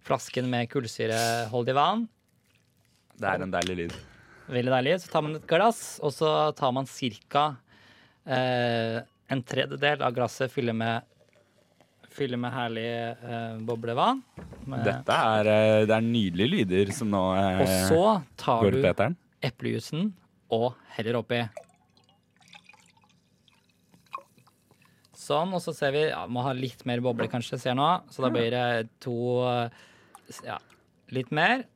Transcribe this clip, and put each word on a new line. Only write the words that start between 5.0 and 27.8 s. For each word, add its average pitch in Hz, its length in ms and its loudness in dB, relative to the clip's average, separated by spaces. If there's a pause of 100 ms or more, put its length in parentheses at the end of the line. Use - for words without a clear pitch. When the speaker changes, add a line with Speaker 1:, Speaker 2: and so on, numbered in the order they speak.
Speaker 1:
Så - 80 -20
tar 160 120 2
man 151 120 -4
et 151 120 -12
glass, 208 560 2
og 147 100 0
så 156 440 2
tar 131 160 0
man 131 140 -2
cirka, 139 720 -2 (680)
eh, 120 760 0 (260)
en 135 140 -2
tredjedel 139 580 -2
av 123 140 0
glasset, 123 360 -2
fyller 120 240 -2
med, 113 280 -2 (1040)
fyller 127 300 -4
med 123 140 -4
herlig, 117 720 -4
eh, 117 360 -8
boblevann. 120 640 -2 (440)
Med 127 180 -4
Speaker 2:
Dette 110 260 0
er, 110 360 4
eh, 107 400 6
det 104 40 2
er 110 100 4
nydelige 113 500 2 (160)
lyder 98 260 2
som 110 180 -2
nå, 92 260 2
eh, 95 260 2
Speaker 1:
Og 92 40 4 (220)
så 180 340 4 (140)
tar 120 260 2
Speaker 2:
går 104 60 6
ut 95 40 4
Speaker 1:
du 135 100 2
Speaker 2:
på 90 120 4
eteren. 135 220 0 (260)
Speaker 1:
eplejusen 139 680 -4 (380)
og 120 240 0 (220)
heller 113 200 -2
oppi. 120 320 -2 (3750)
Sånn, 160 380 -2
og 175 80 -2
så 170 140 -8
ser 139 180 0
vi, 147 160 2
ja, - 180 -4
må 123 200 -4
ha 139 80 -2
litt 127 320 -6
mer 120 180 -2
boble 117 240 0
kanskje, 123 320 -6
ser 127 160 0
nå. 143 120 2 (240)